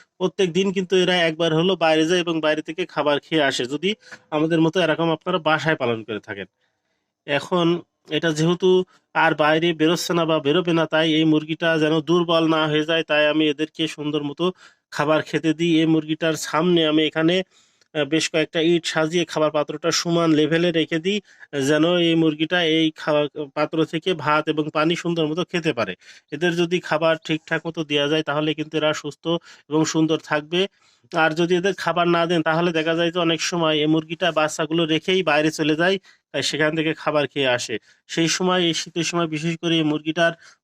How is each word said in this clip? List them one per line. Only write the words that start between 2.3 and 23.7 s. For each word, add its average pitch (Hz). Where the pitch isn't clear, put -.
বাইরে 151
থেকে 165
খাবার 147
খেয়ে 156
আসে, 135
যদি 147
আমাদের 160
মতো 160
এরকম 160
আপনারা 180
বাসায় 156
পালন 117
করে 104
থাকেন। 98
এখন 156
এটা 156
যেহেতু 170
আর 160
বাইরে 156
বেরোচ্ছে 160
না 170
বা 160
বেরোবে 165
না, 165
তাই 160
এই 160
মুরগিটা 156
যেন 156
দুর্বল 165
না 160
হয়ে 151
যায়, 160
তাই 147
আমি 156
এদেরকে 156
সুন্দর 147
মতো 147
খাবার 151
খেতে 160
দিই। 165
এই 160
মুরগিটার 156
সামনে 170
আমি 156
এখানে, 160
আহ, 151
বেশ 156
কয়েকটা 160
ইট 170
সাজিয়ে 160
খাবার 151
পাত্রটা 151
সমান 170
লেভেলে 156
রেখে 160
দিই, 196
যেন 151
এই 165
মুরগিটা 160
এই 160
খাওয়া 151
পাত্র 151